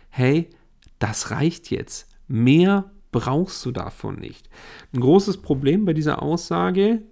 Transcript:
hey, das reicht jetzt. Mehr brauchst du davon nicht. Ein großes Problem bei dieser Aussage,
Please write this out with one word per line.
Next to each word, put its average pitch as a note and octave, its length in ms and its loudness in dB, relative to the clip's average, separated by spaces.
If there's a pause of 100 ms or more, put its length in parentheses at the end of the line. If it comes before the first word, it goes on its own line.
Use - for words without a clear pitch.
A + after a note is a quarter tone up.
hey, C#3+ 420 0 (500)
das - 300 -6
reicht - 400 -4
jetzt. - 380 -8 (220)
Mehr E3 640 4 (200)
brauchst C#3 540 -4
du B2+ 60 -6
davon - 480 -10
nicht. - 300 -18 (440)
Ein B2+ 80 -2
großes F#3 400 4
Problem C#3+ 420 0
bei F3+ 80 0
dieser D3+ 300 -2
Aussage, F3+ 800 0 (100)